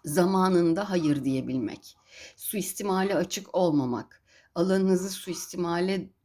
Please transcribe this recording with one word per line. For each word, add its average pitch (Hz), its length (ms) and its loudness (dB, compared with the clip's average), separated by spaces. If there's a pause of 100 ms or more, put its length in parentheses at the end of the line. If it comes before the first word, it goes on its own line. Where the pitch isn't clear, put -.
Zamanında 185 840 2
hayır 151 340 0
diyebilmek, 127 720 -4 (380)
suistimale 190 800 -2
açık 180 400 -4
olmamak, 147 680 0 (320)
alanınızı 190 540 2
suistimale 180 1000 -4 (160)